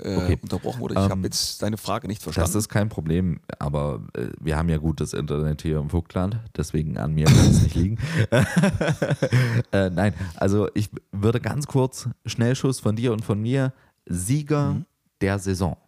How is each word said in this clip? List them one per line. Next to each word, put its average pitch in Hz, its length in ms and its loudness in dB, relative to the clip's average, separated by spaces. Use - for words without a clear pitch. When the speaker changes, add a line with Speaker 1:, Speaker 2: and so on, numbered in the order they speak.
Speaker 1:
Uh, 98 140 -2
okay. 90 160 2
Speaker 2:
äh, - 80 0
unterbrochen 104 400 -6
wurde. - 140 -4
Ich 92 60 4
hab 98 100 4
Speaker 1:
Ähm, 95 120 -2
Speaker 2:
jetzt - 380 -4
deine 107 160 -2
Frage 104 300 -4
nicht 101 160 -6
verstanden. - 280 0
Speaker 1:
das - 40 -2
ist 107 140 0
kein 107 200 0
Problem, 82 500 0
aber, 71 420 -2
äh, 60 120 -6
wir 76 180 -2
haben 82 100 0
ja 82 100 2
gutes 76 360 -2
Internet 76 480 -2
hier 78 160 0
im 73 140 -2
Vogtland, 92 480 -2
deswegen 78 400 -2
an 78 160 -2
mir 78 120 2
kann - 120 8
es - 100 6
nicht - 140 2
liegen. 98 240 0
<laughs> 139 1400 2
Äh, 95 200 2
nein, 92 240 2
also 98 360 2
ich 101 160 -2
würde 101 280 2
ganz 127 280 -4
kurz, 131 420 0
Schnellschuss 123 540 0
von 107 160 0
dir 120 180 0
und 107 100 -4
von 104 160 -2
mir, 131 340 0
Sieger 143 680 0
Speaker 2:
Mhm. 110 120 -4
Speaker 1:
der 98 160 2
Saison. 92 400 -2